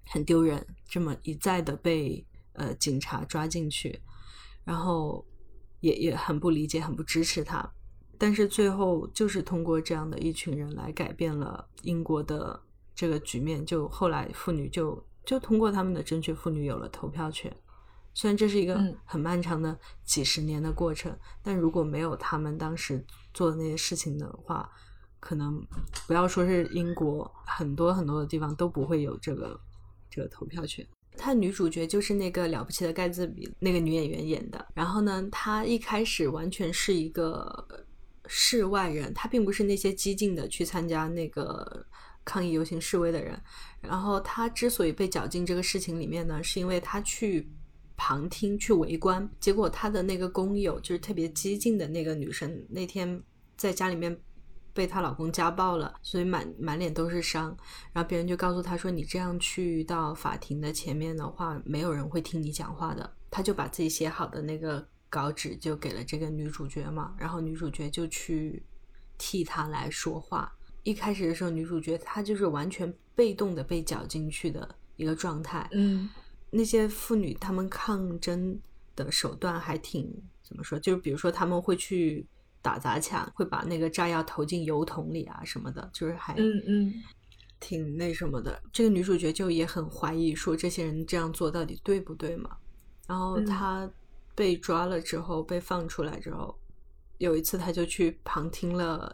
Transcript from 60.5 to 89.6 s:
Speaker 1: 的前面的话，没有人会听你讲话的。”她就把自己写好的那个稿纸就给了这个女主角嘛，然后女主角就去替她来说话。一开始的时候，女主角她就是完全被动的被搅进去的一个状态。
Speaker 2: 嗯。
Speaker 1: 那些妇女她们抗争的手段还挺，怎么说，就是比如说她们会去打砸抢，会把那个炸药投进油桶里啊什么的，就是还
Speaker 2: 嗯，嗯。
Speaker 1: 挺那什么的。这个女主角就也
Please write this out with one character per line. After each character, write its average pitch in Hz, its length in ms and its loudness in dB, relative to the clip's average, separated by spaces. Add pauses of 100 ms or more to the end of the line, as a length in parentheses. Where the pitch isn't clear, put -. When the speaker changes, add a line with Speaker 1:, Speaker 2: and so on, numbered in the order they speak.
Speaker 1:
的 151 140 -2
前 160 200 -2
面 160 220 -2
的 151 100 -4
话， 165 380 -4
没 147 160 0
有 165 140 2
人 147 160 -2
会 165 120 0
听 160 220 -2
你 151 80 -2
讲 - 240 -6
话 160 180 -4
的。” 123 160 -8 (220)
她 196 100 -4
就 202 120 4
把 190 160 0
自 - 120 -4
己 160 60 2
写 156 220 0
好 156 180 -4
的 - 140 -6
那 156 180 -4
个 151 260 -2 (240)
稿 147 220 0
纸 147 240 -6
就 156 220 -2
给 143 160 -6
了 110 100 -6
这 151 160 -4
个 156 100 -2
女 151 200 -2
主 147 180 -6
角 151 240 -4
嘛， 151 260 -4
然 160 120 -4
后 170 100 -4
女 160 160 -2
主 160 140 -2
角 147 200 -4
就 170 180 -2
去 156 540 -4 (560)
替 - 240 -2
她 156 260 -2
来 151 220 -2
说 156 300 -4
话。 - 340 -4 (300)
一 214 100 0
开 208 200 0
始 196 120 0
的 165 80 2
时 180 120 -2
候， 175 40 0
女 160 140 0
主 165 160 -2
角 160 180 0
她 - 240 -4
就 208 140 2
是 196 120 4
完 151 220 0
全 180 240 -4 (220)
被 226 180 8
动 185 220 0
的 143 80 -2
被 170 180 0
搅 - 240 -2
进 156 240 -4
去 156 220 -2
的 - 240 -8 (220)
一 160 80 -2
个 156 100 2
状 160 260 -2
态。 - 300 -4
Speaker 2:
嗯。 202 380 4 (420)
Speaker 1:
那 226 120 4
些 220 240 6
妇 214 280 0
女 190 180 2
她 190 180 -4
们 185 180 0
抗 190 500 -2
争 180 380 0 (380)
的 - 160 -4
手 - 240 0
段 175 240 0
还 - 180 -4
挺， - 320 -4 (320)
怎 - 140 -16
么 147 80 -8
说， 143 160 -4
就 185 140 4
是 185 80 2
比 156 80 -2
如 139 80 0
说 170 120 2
她 170 160 2
们 175 160 2
会 180 140 4
去 165 500 0 (360)
打 - 180 0
砸 123 180 0
抢， - 380 -2
会 196 80 0
把 - 200 -2
那 170 140 -2
个 160 120 2
炸 175 180 2
药 165 160 2
投 151 220 -2
进 170 180 -2
油 156 220 2
桶 156 280 -6
里 160 120 -4
啊 - 180 -12
什 - 160 -8
么 - 120 -6
的， - 200 -10
就 - 160 -4
是 170 60 -2
还 - 220 -8
Speaker 2:
嗯， 214 300 4
嗯。 202 280 4 (640)
Speaker 1:
挺 156 380 -4
那 170 160 0
什 175 160 -2
么 139 120 0
的。 - 200 -4 (100)
这 226 140 4
个 220 40 10
女 180 140 6
主 185 140 6
角 160 160 2
就 185 180 2
也 165 140 4